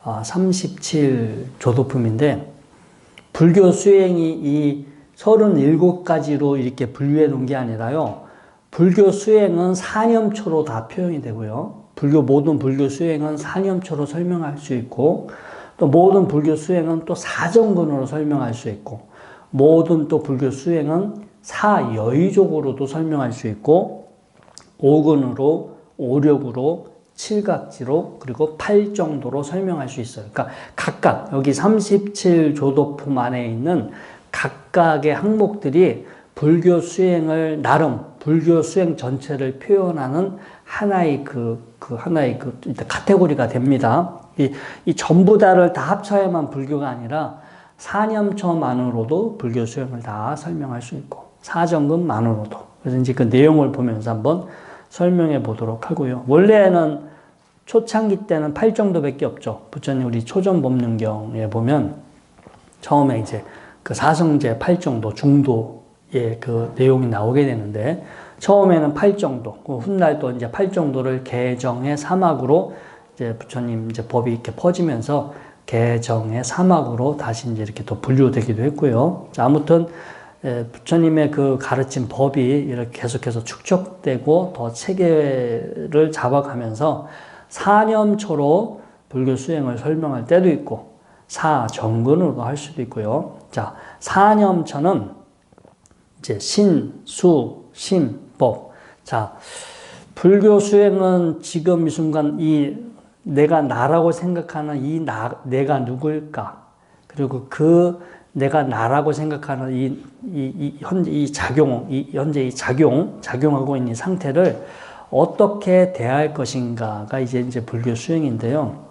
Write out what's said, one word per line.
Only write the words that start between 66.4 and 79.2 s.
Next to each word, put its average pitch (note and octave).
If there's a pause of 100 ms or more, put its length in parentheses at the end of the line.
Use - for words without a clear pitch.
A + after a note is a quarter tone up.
그 A#2
내용이 C3
나오게 A#2
되는데 A2 (360)
처음에는 F3
팔 G3+
정도, B2+
그 C3+
훗날 E3
또 B2+
이제 B2
팔 F#3+
정도를 C3
개정해 B2
사막으로 D#3+ (400)
이제 A#2
부처님 A#2
이제 A2+
법이 A#2+
이렇게 A#2
퍼지면서 D3 (320)
개정의 A#2
사막으로 D3
다시 A#2
이제 G#2+
이렇게 G#2+
또 -
분류되기도 B2+
했고요. D3